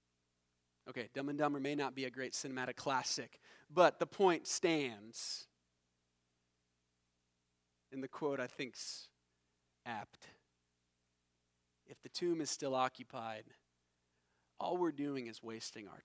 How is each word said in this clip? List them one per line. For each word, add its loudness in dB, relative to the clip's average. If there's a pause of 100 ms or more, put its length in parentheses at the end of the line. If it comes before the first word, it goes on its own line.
(880)
Okay, -8
Dumb -4
and -2
Dumber 4
may 0
not 0
be -4
a -6
great -6
cinematic -4
classic, -2 (280)
but 8
the 2
point 6
stands. 0 (2500)
And -6
the -6
quote, -2
I -2
think's -10 (760)
apt. -10 (1600)
If -20
the -16
tomb -2
is -2
still 0
occupied, -2 (1120)
all 0
we're 4
doing -4
is -12
wasting -10
our -18